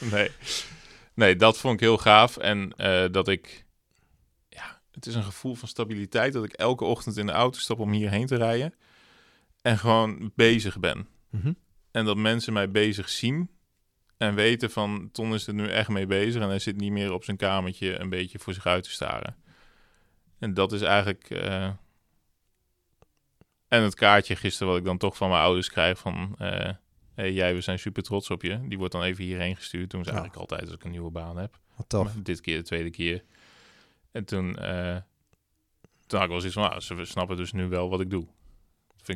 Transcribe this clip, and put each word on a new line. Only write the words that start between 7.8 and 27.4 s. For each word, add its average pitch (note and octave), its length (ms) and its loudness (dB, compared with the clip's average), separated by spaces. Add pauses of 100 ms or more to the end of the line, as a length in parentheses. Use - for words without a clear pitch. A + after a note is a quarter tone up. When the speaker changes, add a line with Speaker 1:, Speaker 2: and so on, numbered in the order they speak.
Speaker 1:
hierheen G#2+ 360 0
te C3 80 0
rijden. A#2 380 0 (880)
En A2+ 160 2
gewoon G#2+ 580 2
bezig A2+ 440 4
ben. F2+ 280 -2 (220)
Speaker 2:
Mhm. A2 220 -2 (400)
Speaker 1:
En A2+ 140 -2
dat G#2 120 2
mensen A2+ 360 0
mij G2 180 0
bezig G#2 380 2
zien. D3 400 -2 (680)
En G#2 180 -2
weten A2+ 360 2
van, G#2 400 -4
Ton A2 220 -4
is A2 140 -4
er G#2 60 -6
nu G#2 140 -2
echt G#2 220 0
mee G2+ 160 0
bezig. G#2 360 0
En G2+ 60 0
hij G2 120 -2
zit G2+ 180 -6
niet G2+ 140 -4
meer G2+ 220 -2
op F#2 100 -6
zijn G2 140 -6
kamertje F#2 640 -2
een F#2 100 -8
beetje F2+ 300 -6
voor F#2+ 140 -8
zich F#2+ 120 -10
uit F2+ 180 2
te - 80 -16
staren. - 440 -6 (1040)
En G#2+ 140 -4
dat F#2+ 180 2
is G#2 100 -2
eigenlijk, G2+ 480 2
eh, F#2+ 400 -4 (2000)
en A#2 160 6
het G2+ 120 2
kaartje G2+ 400 8
gisteren - 320 -2
wat F2+ 100 4
ik F2+ 80 -4
dan F2+ 120 0
toch F#2+ 200 -2
van F#2+ 120 0
mijn F2 120 4
ouders F2+ 280 4
krijg: F2+ 300 2
van, F#2 380 -8
eh, F#2+ 320 -6 (460)
"Hey, F#2+ 180 -2
jij, F2+ 200 2